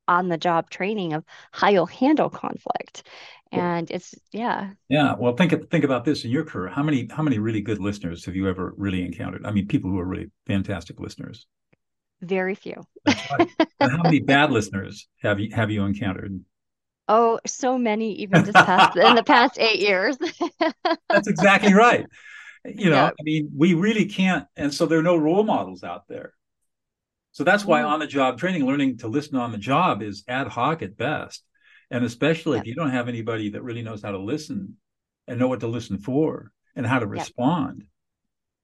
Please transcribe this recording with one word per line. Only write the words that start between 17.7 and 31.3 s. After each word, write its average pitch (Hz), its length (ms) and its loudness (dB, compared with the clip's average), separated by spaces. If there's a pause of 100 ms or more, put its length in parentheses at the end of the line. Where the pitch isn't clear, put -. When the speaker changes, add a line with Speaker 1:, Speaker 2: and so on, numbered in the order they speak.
Speaker 1:
many, 220 460 -2
even 190 240 4
just 202 100 0
past, 185 400 6
in 214 180 8
the 226 80 6
Speaker 2:
<laughs> - 40 -6
Speaker 1:
past 254 320 4
eight 220 220 2
years. 208 360 0 (480)
<laughs> - 460 -4
Speaker 2:
That's 208 180 2
exactly 196 460 4
right. 226 320 6 (580)
You 214 240 -2
know, 151 80 6
Speaker 1:
Yeah. 147 140 4
Speaker 2:
I - 120 -12
mean, 156 320 -2
we 165 200 4
really 208 320 2
can't. 185 400 0 (100)
And 143 160 -4
so 165 140 0
there 160 120 2
are 160 40 4
no 175 140 4
role 165 280 2
models 104 400 -4
out 87 240 -12
there. - 240 -14 (1000)
So 143 120 -6
that's 202 200 4
why 156 180 4
Speaker 1:
Mm. 151 60 0
Speaker 2:
on-the-job 139 500 0
training, 175 260 -2
learning 135 340 0
to 120 100 -8
listen 139 280 -4
on 120 160 -2
the 107 60 -8
job 131 440 0
is 104 240 -10
ad 127 220 -6
hoc 147 340 -2
at 95 140 -10
best. - 480 -6 (460)